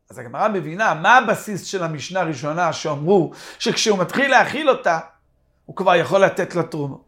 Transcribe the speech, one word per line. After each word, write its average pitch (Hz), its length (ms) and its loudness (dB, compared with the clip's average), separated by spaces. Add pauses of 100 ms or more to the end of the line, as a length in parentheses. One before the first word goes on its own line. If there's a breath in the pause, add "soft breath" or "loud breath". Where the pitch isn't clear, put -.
(100)
אז - 80 -18
הגמרא 131 300 -4
מבינה 180 460 -2
מה 196 240 6
הבסיס 214 460 -2
של 185 180 -6
המשנה 160 380 -6
הראשונה 160 520 -2
שאמרו 151 600 0 (260 loud breath)
שכשהוא 208 400 0
מתחיל 247 320 0
להאכיל 262 400 4
אותה, 170 280 0 (680)
הוא 147 100 -18
כבר 185 180 2
יכול 170 300 4
לתת 185 300 0
לה 170 80 0
תרומה. 143 340 -6 (120)